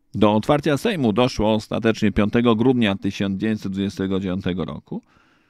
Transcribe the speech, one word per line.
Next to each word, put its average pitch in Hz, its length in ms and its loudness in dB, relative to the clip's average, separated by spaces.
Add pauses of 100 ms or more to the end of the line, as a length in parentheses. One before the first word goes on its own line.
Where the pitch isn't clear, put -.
(160)
Do 104 180 4
otwarcia 147 440 2
Sejmu 143 360 0
doszło 110 400 2
ostatecznie 107 580 0
piątego 117 440 2
grudnia 120 400 2
tysiąc 98 460 -4
dziewięćset 107 300 -4
dwudziestego 95 480 -2
dziewiątego 92 460 -4
roku. - 360 -10 (480)